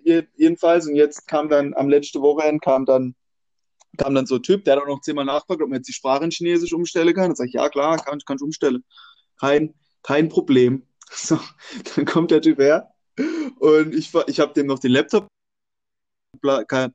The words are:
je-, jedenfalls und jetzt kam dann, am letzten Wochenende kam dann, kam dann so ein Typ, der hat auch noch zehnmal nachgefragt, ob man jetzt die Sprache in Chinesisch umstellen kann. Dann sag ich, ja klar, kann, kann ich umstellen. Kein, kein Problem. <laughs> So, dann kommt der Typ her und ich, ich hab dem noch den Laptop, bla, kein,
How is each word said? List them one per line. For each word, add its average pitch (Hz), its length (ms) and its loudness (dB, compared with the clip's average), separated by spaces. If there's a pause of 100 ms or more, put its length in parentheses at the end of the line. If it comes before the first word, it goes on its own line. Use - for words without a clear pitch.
je-, 165 320 2
jedenfalls 170 520 2
und 147 80 -2
jetzt 147 320 0
kam 151 220 -2
dann, 143 240 0
am 139 160 -2
letzten 143 320 0
Wochenende 151 380 2
kam 131 260 0
dann, 131 300 0 (800)
kam 139 160 -2
dann 131 140 0
so 131 80 -2
ein 123 80 -2
Typ, - 220 0
der 139 100 4
hat 143 80 0
auch 143 40 -10
noch 139 140 -6
zehnmal 147 240 -6
nachgefragt, 151 380 -4
ob 135 60 -4
man 131 80 -6
jetzt 123 120 -12
die 123 40 -14
Sprache 135 300 -2
in 165 80 -2
Chinesisch 170 420 -2
umstellen 170 420 0
kann. 185 140 0
Dann 147 60 -2
sag 127 120 -6
ich, 123 60 -12
ja 120 160 0
klar, 151 280 0
kann, 147 220 -8
kann 135 180 -10
ich 143 60 -10
umstellen. 139 400 -4 (560)
Kein, 147 340 0 (300)
kein 151 260 0
Problem. 127 580 2
<laughs> - 60 -20 (160)
So, - 300 -4 (560)
dann 143 100 -2
kommt 165 260 0
der 156 100 4
Typ 156 180 2
her 147 340 2 (680)
und 156 360 2
ich, 151 160 -6 (160)
ich 139 140 -4
hab 143 120 -2
dem 143 140 0
noch 135 100 -2
den 127 140 0
Laptop, 151 380 0 (1120)
bla, 135 240 0
kein, 131 300 -2